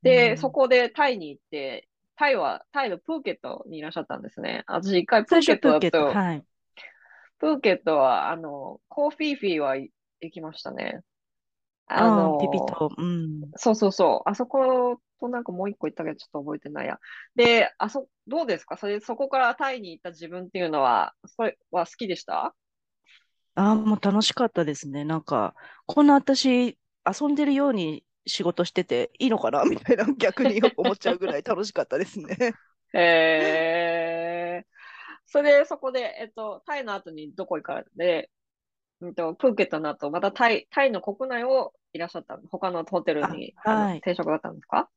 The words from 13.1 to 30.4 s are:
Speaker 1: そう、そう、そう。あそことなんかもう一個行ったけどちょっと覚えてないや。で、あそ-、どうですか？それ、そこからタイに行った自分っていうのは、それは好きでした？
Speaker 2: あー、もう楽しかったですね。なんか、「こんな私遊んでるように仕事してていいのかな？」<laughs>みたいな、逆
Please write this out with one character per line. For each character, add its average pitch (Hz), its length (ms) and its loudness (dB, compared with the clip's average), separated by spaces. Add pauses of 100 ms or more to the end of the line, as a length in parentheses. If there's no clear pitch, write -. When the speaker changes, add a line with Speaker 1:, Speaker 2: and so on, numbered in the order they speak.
Speaker 1:
そ - 160 2
う、 214 40 4
そ 214 140 2
う、 - 20 0
そ 165 340 2
う。 - 40 0
あ 202 60 -2
そ 247 120 -4
こ 254 520 0 (200)
と 254 100 -8
な 247 120 -6
ん - 20 -12
か 208 80 -10
も 180 140 -6
う 202 40 -4
一 202 60 -10
個 - 120 -6
行 151 40 -4
っ - 40 -20
た - 80 -8
け 160 80 -6
ど 147 40 -8
ち - 100 -20
ょ - 20 -20
っ - 40 -20
と 151 80 -8
覚 151 180 -8
え - 20 -10
て 143 100 -16
な 147 140 -8
い - 40 -6
や。 - 120 -8 (360)
で、 233 420 4
あ 214 120 -4
そ-、 269 180 -8 (200)
ど 302 160 -4
う - 40 -4
で 185 120 -2
す - 60 -20
か？ - 120 -10
そ 208 100 -8
れ、 208 120 -4
そ 220 160 -10
こ 269 140 -4
か 269 80 -2
ら 247 180 2
タ 269 180 -4
イ 247 80 -10
に 180 100 -14
行 165 80 -18
っ - 20 -20
た 180 80 -12
自 165 180 -18
分 180 180 -12
っ 180 40 -18
て 190 100 -8
い 180 60 0
う 165 40 -2
の 151 120 0
は、 117 320 2 (120)
そ - 180 -8
れ 214 140 -4 (140)
は 175 140 -2
好 - 80 -20
き 233 140 -10
で 175 80 -4
し - 100 -16
た？ - 300 -6 (1000)
Speaker 2:
あ 202 180 4
ー、 - 20 6
も 214 200 2
う 202 60 -6
楽 202 200 2
し - 120 0
か 247 120 0
っ 233 60 -2
た 170 140 0
で 147 100 -4
す 147 140 -14
ね。 143 160 -8
な 160 120 -4
ん 151 60 -8
か、 110 320 -2 (320)
「こ 294 160 4
ん 294 40 10
な 294 80 10
私 262 640 2 (280)
遊 285 220 -2
ん 285 80 2
で 294 100 0
る 277 80 2
よ 277 160 2
う 254 40 0
に 165 300 -4 (220)
仕 - 180 -6
事 175 220 0
し - 60 -12
て 180 120 -2
て - 360 -2
い 262 80 0
い - 20 4
の 220 100 2
か - 120 0
な？」 - 140 2
<laughs> - 40 4
み - 80 -2
た - 160 0
い 226 40 2
な、 220 160 0
逆 240 320 0